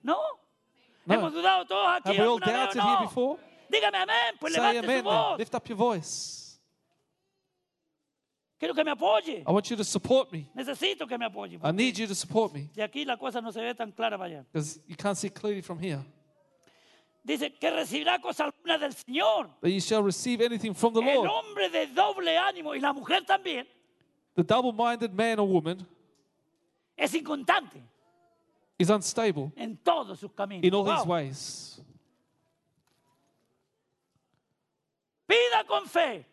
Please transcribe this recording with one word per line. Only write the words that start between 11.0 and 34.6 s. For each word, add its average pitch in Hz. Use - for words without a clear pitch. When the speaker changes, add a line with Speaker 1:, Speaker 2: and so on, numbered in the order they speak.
Speaker 1:
que 240
me 233
apoye, 196
Speaker 2:
I -
Speaker 1:
porque 160
Speaker 2:
need 226
you 220
to 196
support 208
me. 147
Speaker 1:
de 214
aquí 269
la 247
cosa 247
no 226
se 226
ve 233
tan 214
clara 226
para 180
allá. 143
Speaker 2:
'Cause 151
you 170
can't 202
see 202
clearly 208
from 165
here. 156
Speaker 1:
Dice 277
que 311
recibirá 320
cosa 330
alguna 330
del 285
Señor. 220
Speaker 2:
That 170
you 190
shall 220
receive 214
anything 220
from 226
the 226
Speaker 1:
El 262
Speaker 2:
Lord. 359
Speaker 1:
hombre 415
de 320
doble 349
ánimo 349
y 277
la 277
mujer 277
también. 370
Speaker 2:
The 180
double-minded 233
man 220
or 202
woman 180
Speaker 1:
es -
inconstante 285
Speaker 2:
is 180
unstable 180
Speaker 1:
en 226
todos 262
sus 202
caminos. 196
Speaker 2:
in 180
all 202
his 196
Speaker 1:
Wow. -
Speaker 2:
ways. 147